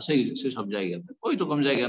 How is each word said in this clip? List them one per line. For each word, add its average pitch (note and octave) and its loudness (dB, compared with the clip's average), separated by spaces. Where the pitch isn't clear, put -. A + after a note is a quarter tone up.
সেই, D3 2
সেসব B2 -4
জায়গাতে F2+ -4
ওই D#4 0
রকম D3+ 0
জায়গায়, B2 2